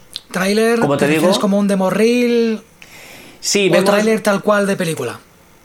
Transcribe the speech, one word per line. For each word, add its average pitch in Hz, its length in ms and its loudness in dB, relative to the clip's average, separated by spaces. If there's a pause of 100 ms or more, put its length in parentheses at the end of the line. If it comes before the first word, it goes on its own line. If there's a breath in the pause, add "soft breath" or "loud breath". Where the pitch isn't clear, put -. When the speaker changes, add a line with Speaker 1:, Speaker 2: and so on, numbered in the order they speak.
(320)
Speaker 1:
¿Trailer? 214 480 0
Speaker 2:
Como 226 180 0
te 147 80 2
Speaker 1:
¿Te 143 60 2
Speaker 2:
digo 156 100 2
Speaker 1:
refieres 190 180 2
como 202 200 0
un 202 80 0
demo 190 220 0
reel? 233 680 0 (800 loud breath)
Speaker 2:
Sí, 202 300 0
Speaker 1:
¿O - 20 2
Speaker 2:
vemos 180 180 2
Speaker 1:
tráiler 214 320 2
tal 196 200 0
cual 202 260 0
de 196 80 -2
película? 147 440 -6 (460)